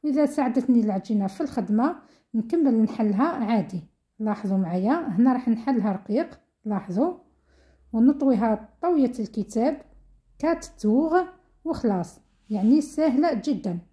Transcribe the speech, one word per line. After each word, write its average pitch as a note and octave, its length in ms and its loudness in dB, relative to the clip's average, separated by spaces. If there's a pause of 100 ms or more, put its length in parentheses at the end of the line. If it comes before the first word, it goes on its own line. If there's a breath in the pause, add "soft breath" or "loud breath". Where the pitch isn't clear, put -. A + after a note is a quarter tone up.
واذا D4 220 2
ساعدتني B3+ 540 2
العجينه G3+ 460 0
في - 140 -8
الخدمه A#3 560 0 (380 soft breath)
نكمل A#3 480 2
نحلها G#3+ 420 0
عادي. G#3+ 580 -2 (360)
لاحظوا G#3 380 -2
معايا F#3+ 520 0
هنا A#3+ 240 4
راح B3+ 160 -2
نحلها A3 440 0
رقيق، A3+ 480 -4 (240)
لاحظوا، G#3+ 500 -2 (760)
ونطويها A#3+ 760 2 (140)
طويه D4 360 2
الكتاب A3+ 640 -4 (560)
كات E4 260 -2
توغ D#4 600 0 (400)
وخلاص، G3+ 560 -2 (300)
يعني A3 300 4
سهله D4 640 0
جدا. F#3 340 -4 (140)